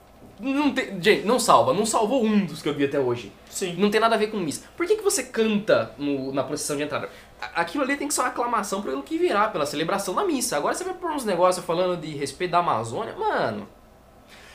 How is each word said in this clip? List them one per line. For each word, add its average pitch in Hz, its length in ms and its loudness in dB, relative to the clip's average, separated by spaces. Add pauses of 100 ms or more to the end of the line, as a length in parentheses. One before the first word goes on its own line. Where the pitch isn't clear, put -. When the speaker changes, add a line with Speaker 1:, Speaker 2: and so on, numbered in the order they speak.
(400)
Speaker 1:
Não 269 320 0
tem, 196 300 -2
gente, 185 240 4
não 208 140 4
salva. 127 340 6
Não 208 120 2
salvou 226 380 2
um 214 220 4
dos - 160 -10
que 160 60 -2
eu 147 60 0
vi 143 100 2
até 139 160 0
hoje. 120 320 -2 (180)
Speaker 2:
Sim. 175 280 -6
Speaker 1:
Não 208 120 4
tem 214 100 2
nada 226 140 4
a 220 40 2
ver 214 100 0
com 220 80 -8
missa. 151 260 -4 (140)
Por 339 100 -2
que 427 100 4
que 427 60 -4
você 381 220 0
canta 202 720 0
no, 139 340 -4
na 135 120 0
procissão 147 320 -6
de 143 80 -4
entrada? 127 240 -6 (320)
A-, - 220 -4
aquilo - 200 -4
ali 277 140 0
tem 285 100 -6
que 277 80 -4
ser 311 60 0
uma 247 80 0
aclamação 226 540 -2
pelo 262 200 -6
que 320 160 -6
virá, 220 300 2
pela 160 180 -2
celebração 185 480 -2
da 330 100 0
missa. 269 320 -2
Agora 190 180 0
você 339 100 -6
vai 370 100 -4
pôr 359 160 -6
uns 285 140 -4
negócios 180 400 2
falando 175 360 0
de 151 140 -8
respeito 143 380 -4
da 175 60 4
Amazônia. 151 600 0
Mano, 185 480 -2 (880)